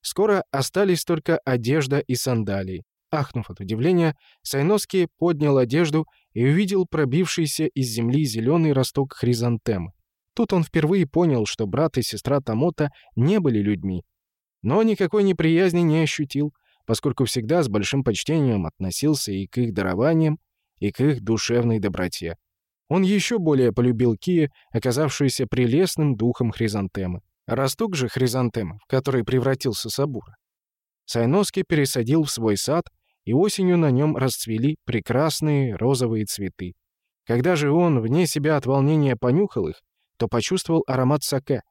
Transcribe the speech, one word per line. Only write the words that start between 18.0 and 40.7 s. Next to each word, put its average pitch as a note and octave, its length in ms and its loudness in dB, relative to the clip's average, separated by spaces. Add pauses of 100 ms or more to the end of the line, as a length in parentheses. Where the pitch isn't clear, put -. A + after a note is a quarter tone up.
почтением A#2+ 640 0
относился G#2 680 -2
и G2 160 -4
к - 100 -8
их A#2 160 -2
дарованиям, D3 680 0 (400)
и G2+ 120 -2
к - 80 -16
их C3 220 0
душевной A2+ 580 0
доброте. F2+ 560 -4 (520)
Он F3+ 140 2
еще G3+ 380 0
более C3+ 320 2
полюбил A#2+ 440 2
Кию, E3 360 0 (200)
оказавшуюся C3 760 0
прелестным C#3 680 0
духом A#2 360 0
хризантемы. G2 680 -4 (260)
Росток C3+ 480 -2
же B2+ 120 0
хризантемы, A#2 760 -2
в - 40 -20
который C3 360 0
превратился B2+ 680 -2
Сабура, C3+ 460 -6 (680)
Сайноски D#3+ 640 0
пересадил C#3+ 560 2
в C#3 80 -4
свой G#2+ 260 0
сад, - 280 -2 (380)
и A2 100 -4
осенью F3+ 440 2
на D#3 140 4
нем D3 260 2
расцвели B2 680 -2
прекрасные C3+ 920 0
розовые A#2 500 0
цветы. F#2 480 -8 (520)
Когда B2+ 300 0
же D3 160 0
он, D#3+ 300 2
вне C#3+ 260 0
себя D3+ 300 0
от C3 80 -2
волнения, C#3 500 2
понюхал B2 520 0
их, - 140 -10 (360)
то A#2 100 -2
почувствовал D#3+ 600 0